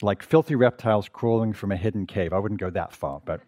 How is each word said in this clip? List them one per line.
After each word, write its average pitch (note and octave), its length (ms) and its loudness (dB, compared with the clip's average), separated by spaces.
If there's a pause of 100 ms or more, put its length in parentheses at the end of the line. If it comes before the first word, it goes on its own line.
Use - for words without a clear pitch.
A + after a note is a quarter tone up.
"Like G2+ 220 0
filthy D#3 320 2
reptiles A#2 540 2
crawling A2+ 440 0
from G2 200 -4
a F#2+ 40 0
hidden G2 300 -2
cave." E2+ 260 -2
I F#2+ 60 0
wouldn't G2+ 220 -4
go F#2 100 -4
that F2 240 -4
far, C#2+ 300 -8
but D#2 240 -6